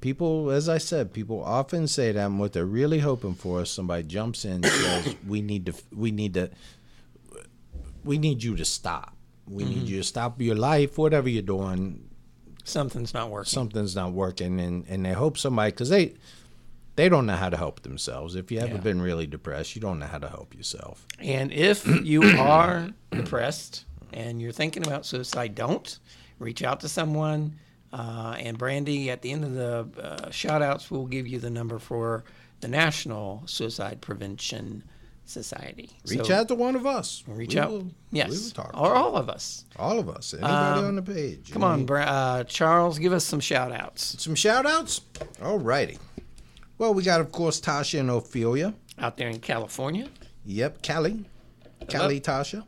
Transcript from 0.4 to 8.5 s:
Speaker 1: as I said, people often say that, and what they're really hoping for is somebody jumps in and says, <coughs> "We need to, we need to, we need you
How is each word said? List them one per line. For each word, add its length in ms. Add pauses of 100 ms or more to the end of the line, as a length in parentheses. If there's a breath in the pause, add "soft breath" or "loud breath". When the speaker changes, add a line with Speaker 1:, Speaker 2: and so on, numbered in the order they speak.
Speaker 1:
as 160
I 120
said, 340
people 300
often 440
say 240
that, 140
and 140
what 140
they're 120
really 340
hoping 360
for 260
is 80
somebody 340
jumps 400
in 200
and 20
says, 540
<coughs> 80
"We 140
need 260
to, 60 (220)
we 160
need 240
to, 140 (1500 loud breath)
we 140
need 260
you 120